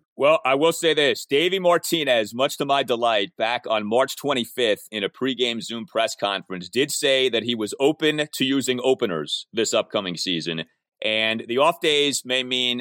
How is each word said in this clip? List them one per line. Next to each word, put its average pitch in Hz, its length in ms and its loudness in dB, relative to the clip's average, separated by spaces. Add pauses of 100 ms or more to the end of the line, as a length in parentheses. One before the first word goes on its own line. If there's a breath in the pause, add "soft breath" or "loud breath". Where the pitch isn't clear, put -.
(140)
Well, 147 300 4
I 131 100 2
will 156 180 4
say 160 220 2
this. 143 320 2
Davey 175 320 0
Martinez, 156 760 2
much 131 260 -2
to 156 60 -2
my 139 200 2
delight, 113 520 0
back 117 320 -2
on 107 160 0
March 120 300 2
twenty-fifth 120 800 -2
in 107 100 -4
a 95 60 -2
pregame 123 520 -2
Zoom 110 260 -10
press 110 280 -2
conference, 95 540 -6
did 143 240 -2
say 135 360 2
that 113 140 2
he 120 140 -4
was 107 240 -4
open 151 520 2
to - 120 -2
using 127 400 0
openers 104 680 0
this 113 220 -2
upcoming 98 420 -2
season. 82 500 -4 (360)
And 110 440 -2
the 120 120 -2
off 165 220 2
days 147 440 0
may 127 180 -2
mean 123 380 -2